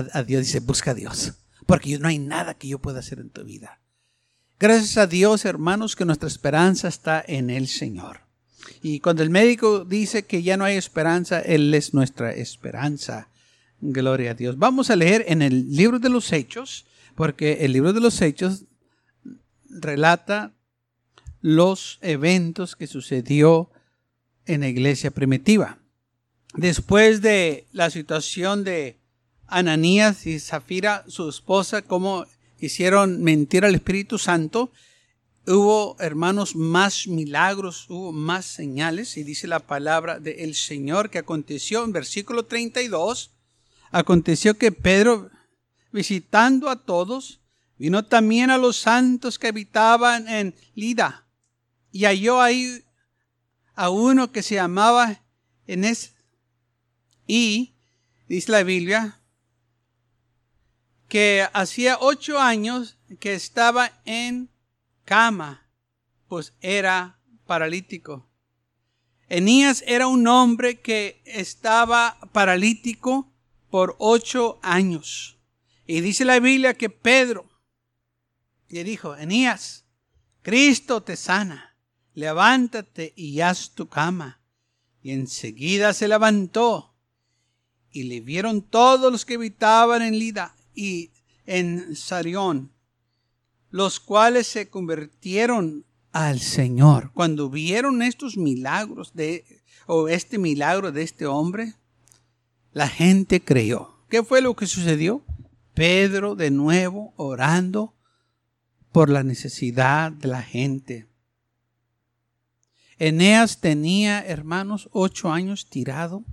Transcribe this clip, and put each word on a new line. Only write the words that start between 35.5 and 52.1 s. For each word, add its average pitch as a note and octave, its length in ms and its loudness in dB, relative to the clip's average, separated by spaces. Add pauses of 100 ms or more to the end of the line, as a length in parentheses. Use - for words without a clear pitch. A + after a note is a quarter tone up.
hermanos, F3 560 -2
más F3 500 0
milagros, F3 800 -4
hubo F3+ 220 -12
más E3 360 -6
señales, D#3+ 720 -8
y D3+ 40 -10
dice D3 240 -12
la E3 140 -4
palabra D#3 580 -4
del D#3+ 380 -10
Señor D#3 540 -4
que F3+ 80 -6
aconteció E3 640 -6
en A3 80 -6
versículo G3+ 540 -6
treinta A#3 360 -6
y B3 60 -6
dos, G3 420 -4 (640)
aconteció F3 640 2
que A3+ 140 4
Pedro, G3 580 2 (640)
visitando A3+ 800 2
a B3+ 140 -6
todos, G3 520 -4 (420)
vino F3+ 260 0
también A#3 460 4
a C4 80 4
los B3 180 2
santos B3 640 0
que A#3+ 100 -4
habitaban A3+ 800 2
en G#3 260 -4 (200)
Lida, A3 520 -4 (640)
y G3+ 140 -4
halló G#3 380 4